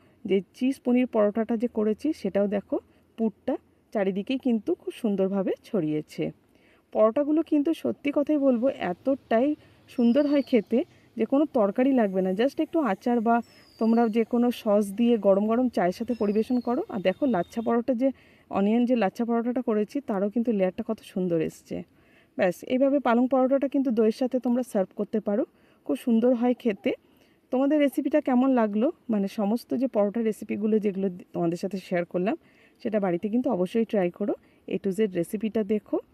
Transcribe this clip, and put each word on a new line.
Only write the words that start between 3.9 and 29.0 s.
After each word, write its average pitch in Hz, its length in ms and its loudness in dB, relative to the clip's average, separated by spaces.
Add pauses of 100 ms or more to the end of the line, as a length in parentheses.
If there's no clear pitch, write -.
চারিদিকেই 196 440 -2
কিন্তু 240 380 -2
খুব - 180 -10
সুন্দরভাবে 196 580 -2 (120)
ছড়িয়েছে। 156 680 -4 (600)
পরোটাগুলো 277 520 2
কিন্তু 302 300 0
সত্যি 269 420 -4
কথাই 302 220 2
বলবো, 262 320 2
এতটাই 269 840 -2 (320)
সুন্দর 247 400 2
হয় 285 140 2
খেতে 233 420 0 (340)
যে 226 80 -2
কোনো 277 200 2
তরকারি 254 480 0
লাগবে 196 280 2
না, 185 100 0
just 226 340 0
একটু 330 140 -2
আচার 240 420 0
বা 233 200 2 (380)
তোমরা 233 280 4
যে 220 180 0
কোনো 240 260 2
সস 214 400 2
দিয়ে 233 260 2
গরম 202 300 4
গরম 240 220 2
চায়ের 180 300 0
সাথে 240 140 -4
পরিবেশন 220 460 0
করো। 240 300 -2
আর 220 120 -6
দেখো, 190 240 0
লাচ্ছা 220 360 -2
পরোটা 233 320 0
যে, 262 180 0 (380)
অনিয়ন 220 360 2
যে 247 100 2
লাচ্ছা 220 300 0
পরোটাটা 233 360 -2
করেছি, 214 400 -2
তারও 202 280 -2
কিন্তু 233 220 -2
লেয়ারটা 190 360 -2
কত 220 120 -6 (140)
সুন্দর 175 280 0
এসছে। 175 420 -8 (540)
ব্যাস, 185 260 2
এইভাবে 269 360 2
পালং 247 280 2
পরোটাটা 262 400 2
কিন্তু 277 240 -2
দইয়ের 220 300 2
সাথে 254 180 -2
তোমরা 247 240 0
সার্ভ 190 320 -2
করতে 214 240 -4
পারো, 208 240 -2 (420)
খুব 285 100 -2
সুন্দর 240 380 2
হয় 247 300 0
খেতে। 233 280 -2 (600)
তোমাদের 277 280 2
রেসিপিটা 285 420 2
কেমন 262 320 2
লাগলো, 220 380 0 (180)